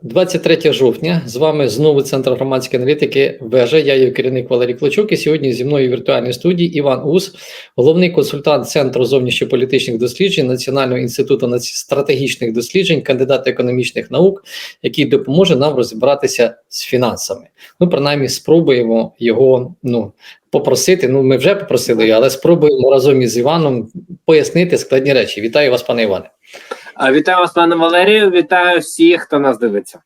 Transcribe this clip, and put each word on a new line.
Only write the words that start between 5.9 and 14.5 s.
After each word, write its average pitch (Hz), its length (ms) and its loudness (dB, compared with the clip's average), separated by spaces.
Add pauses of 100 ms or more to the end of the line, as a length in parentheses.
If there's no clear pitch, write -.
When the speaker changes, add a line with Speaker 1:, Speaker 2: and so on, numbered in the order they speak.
Speaker 1:
віртуальній 123 420 -2
студії 175 440 -2
Іван 135 280 0
Ус, 175 300 -2 (400)
головний 165 360 2
консультант 143 580 -2
Центру 127 360 0
зовнішньополітичних 127 920 -2
досліджень 139 500 -2
Національного 127 520 -2
інституту 127 480 -2
наці-, 120 280 -4
стратегічних 135 760 -4
досліджень, 151 480 -2
кандидат 131 460 -2
економічних 123 640 -4
наук, 180 320 2 (380)